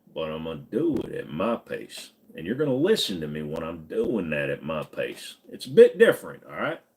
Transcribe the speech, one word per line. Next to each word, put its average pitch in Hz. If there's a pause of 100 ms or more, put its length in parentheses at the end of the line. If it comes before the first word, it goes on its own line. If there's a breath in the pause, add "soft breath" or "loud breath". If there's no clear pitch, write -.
(140)
but 80
I'm 80
gonna 80 (100)
do 147
it -
at -
my 92
pace. - (240)
And 78
you're 98
gonna 139
listen 131
to 76
me 76
when 78
I'm 80
doing 104
that 71
at 71
my 76
pace. - (160)
It's -
a 131
bit 226
different, 175
all 71
right? 117 (160)